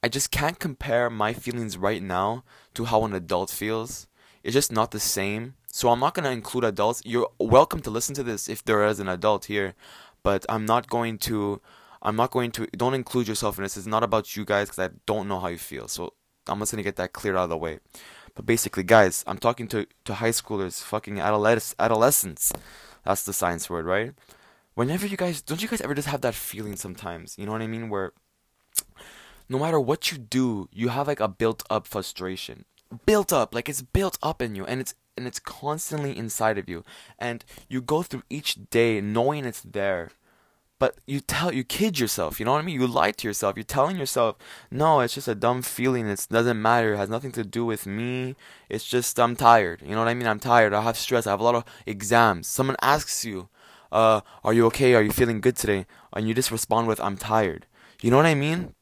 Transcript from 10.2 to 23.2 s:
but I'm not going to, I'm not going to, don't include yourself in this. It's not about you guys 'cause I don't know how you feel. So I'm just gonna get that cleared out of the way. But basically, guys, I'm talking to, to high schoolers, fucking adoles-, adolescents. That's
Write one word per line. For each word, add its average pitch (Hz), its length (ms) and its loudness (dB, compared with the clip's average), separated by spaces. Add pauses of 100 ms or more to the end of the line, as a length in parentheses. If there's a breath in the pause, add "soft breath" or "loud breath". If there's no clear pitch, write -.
but 98 260 0
I'm 113 160 -2
not 113 240 2
going 117 300 -2 (100)
to, 101 320 -2 (400 loud breath)
I'm 107 160 -2
not 120 140 2
going 120 220 -2
to, 113 160 -6
don't 123 260 0
include 127 340 -2
yourself 104 300 -2
in 98 60 -4
this. 98 120 -6
It's 95 100 -10
not 110 160 2
about 110 320 0
you 104 120 -6
guys 101 240 0
'cause - 80 -14
I 92 100 0 (160)
don't 104 240 -2
know 95 120 -4
how 92 80 -4
you 87 100 -6
feel. 62 300 -12
So - 260 -8 (340)
I'm 98 100 -2
just 107 140 -4
gonna 107 100 -6
get 95 140 -6
that 92 160 -4
cleared 98 240 -2
out 92 80 2
of 85 60 -4
the 82 60 -4
way. 80 220 -6 (560 loud breath)
But 107 120 -14
basically, 113 360 0
guys, 98 460 6
I'm 98 100 -6
talking 117 300 -2
to, 107 180 -4 (180)
to 110 100 -6
high 113 160 0
schoolers, 98 520 -4
fucking 104 340 -6
adoles-, 107 600 2
adolescents. 113 760 2 (520 loud breath)
That's 98 180 0